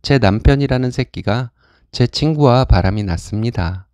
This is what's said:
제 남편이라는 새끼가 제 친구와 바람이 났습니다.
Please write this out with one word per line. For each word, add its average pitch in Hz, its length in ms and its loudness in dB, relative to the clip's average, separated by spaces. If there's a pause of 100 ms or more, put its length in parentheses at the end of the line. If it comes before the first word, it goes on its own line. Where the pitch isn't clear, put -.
제 143 160 2
남편이라는 127 720 2
새끼가 123 600 -4 (400)
제 120 160 0
친구와 147 580 2
바람이 98 380 2
났습니다. 98 920 -6